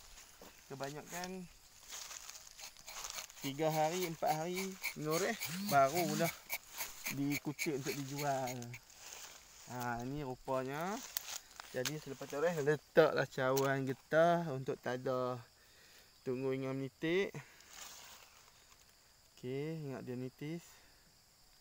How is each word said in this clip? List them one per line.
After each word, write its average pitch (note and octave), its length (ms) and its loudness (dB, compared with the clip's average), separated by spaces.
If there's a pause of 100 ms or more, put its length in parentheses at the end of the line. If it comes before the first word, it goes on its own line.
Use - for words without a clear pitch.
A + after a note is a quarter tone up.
(680)
Kebanyakan E3+ 800 -8 (1900)
tiga D3 320 2
hari, E3 400 2
empat D#3 320 0
hari F#3+ 320 -2 (240)
menoreh, F3 360 2 (360)
barulah D3+ 600 6 (840)
dikutip C#3+ 640 0
untuk C#3 160 0
dijual. C3+ 640 0 (1120)
Ha, A#2+ 320 -2
ni C#3 160 -4
rupanya. C3+ 800 -2 (720)
Jadi C3 240 -2
selepas C#3 320 -8
toreh, D3+ 320 4
letaklah C#3+ 640 6
cawan C3+ 640 2
getah E3+ 640 6
untuk C3 240 -2
tadah. B2+ 640 0 (880)
Tunggu C3 240 0
hingga C3+ 240 -2
menitik. E3 560 2 (2000)
Okey, D3 480 -4
ingat C3+ 240 -6
dia B2 80 -6
nitis. C#3+ 480 -6 (1000)